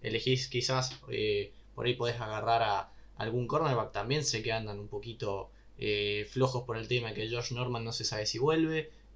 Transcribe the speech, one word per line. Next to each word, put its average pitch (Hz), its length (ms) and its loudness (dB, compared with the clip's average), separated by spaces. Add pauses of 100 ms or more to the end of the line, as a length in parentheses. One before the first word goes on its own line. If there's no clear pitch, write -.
¿Elegís 120 460 2
quizás, 127 640 0
eh, 107 420 0 (220)
por 117 140 -2
ahí 123 80 2
podés 120 260 0
agarrar 110 420 2
a 101 300 0 (240)
algún 117 300 0
cornerback? 135 440 2
También 127 320 0
sé 113 180 0
que 113 120 0
andan 107 260 -2
un 101 80 -8
poquito, 104 640 -4 (280)
eh, 104 540 0
flojos 127 320 2
por 113 140 -4
el 113 100 -6
tema 117 260 0
que 110 160 -4
Josh 120 220 -2
Norman 120 320 -2
no 113 80 -4
se 113 140 -4
sabe 107 200 0
si 110 120 -2
vuelve. 160 540 2 (240)